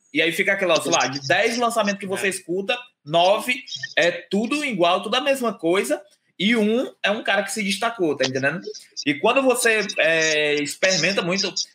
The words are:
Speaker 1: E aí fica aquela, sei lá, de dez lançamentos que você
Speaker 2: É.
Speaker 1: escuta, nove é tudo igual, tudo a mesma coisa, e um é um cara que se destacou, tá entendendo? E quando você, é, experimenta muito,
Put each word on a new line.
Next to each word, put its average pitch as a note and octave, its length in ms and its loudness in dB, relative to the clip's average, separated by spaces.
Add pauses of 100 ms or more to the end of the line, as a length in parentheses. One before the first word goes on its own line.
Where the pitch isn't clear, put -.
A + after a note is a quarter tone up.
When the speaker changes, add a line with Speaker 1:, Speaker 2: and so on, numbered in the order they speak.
(140)
Speaker 1:
E D3+ 80 0
aí E3 100 0
fica G3 220 0
aquela, F3 280 0
sei - 120 -4
lá, C3 140 2
de C3+ 200 -8
dez A3 300 2
lançamentos G#3+ 420 0
que G3+ 80 -10
você F#3+ 200 -2
Speaker 2:
É. - 20 2
Speaker 1:
escuta, F#3+ 480 -4 (280)
nove G#3 560 2 (360)
é E3+ 140 4
tudo A3+ 520 -2
igual, F#3+ 400 2
tudo G#3+ 120 -4
a B3+ 60 0
mesma C4+ 320 0
coisa, G#3 480 0 (380)
e G#3+ 160 2
um A3+ 340 2 (140)
é G3 80 2
um A3+ 120 -2
cara G3+ 200 0
que - 80 -8
se A3 120 -4
destacou, G3 520 -2
tá C3 100 0
entendendo? C3+ 360 -2 (440)
E C#3+ 100 0
quando A#3+ 260 2
você, A3+ 440 2 (120)
é, D#3 580 2
experimenta F#3 680 0
muito, F#3+ 320 -2 (220)